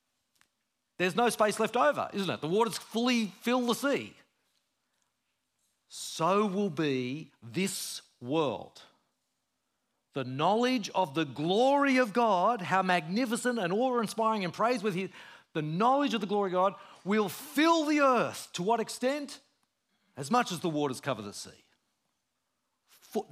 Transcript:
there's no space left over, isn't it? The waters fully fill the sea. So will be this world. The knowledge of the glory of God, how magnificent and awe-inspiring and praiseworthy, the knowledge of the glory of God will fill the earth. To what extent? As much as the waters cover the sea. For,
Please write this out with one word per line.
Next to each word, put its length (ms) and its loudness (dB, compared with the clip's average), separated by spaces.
there's 180 0
no 140 4
space 300 0
left 160 0
over, 380 2
isn't 160 -4
it? 120 -4
The 60 -4
waters 300 0
fully 640 -2
fill 260 0
the 80 2
sea. 380 -4
So 560 0
will 240 -2
be 600 -2
this 600 -6
world. 600 -4
The 100 -4
knowledge 720 0
of 180 0
the 120 0
glory 720 2
of 160 2
God, 480 2
how 200 2
magnificent 800 0
and 140 0
awe-inspiring 680 0
and 100 -4
praiseworthy, 560 0
the 80 -2
knowledge 520 2
of 80 -2
the 60 -4
glory 220 0
of 40 -4
God 220 2
will 260 2
fill 560 2
the 160 2
earth. 520 2
To 100 -4
what 160 2
extent? 600 -4
As 140 -8
much 220 2
as 80 -6
the 100 -2
waters 320 -2
cover 200 -4
the 120 -10
sea. 160 -14
For, 320 -6